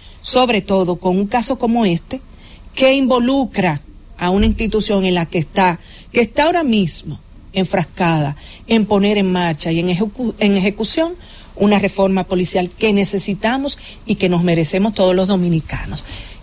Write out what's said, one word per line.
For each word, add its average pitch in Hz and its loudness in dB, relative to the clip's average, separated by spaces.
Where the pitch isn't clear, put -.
sobre 240 0
todo 190 0
con 185 0
un 202 0
caso 240 -2
como 233 0
este, 180 -2
que 262 4
involucra 240 0
a 180 -2
una 202 4
institución 214 0
en 180 2
la 170 0
que 170 -4
está, 175 0
que 240 2
está 233 0
ahora 339 2
mismo 196 -2
enfrascada 165 0
en 226 2
poner 202 2
en 190 2
marcha 175 0
y 165 0
en 175 0
ejecu-, 208 -2
en 202 2
ejecución 214 -2
una 202 4
reforma 190 0
policial 180 -2
que 214 0
necesitamos 208 -2
y 214 -2
que 196 0
nos 175 2
merecemos 175 0
todos 185 2
los 185 2
dominicanos. 175 -2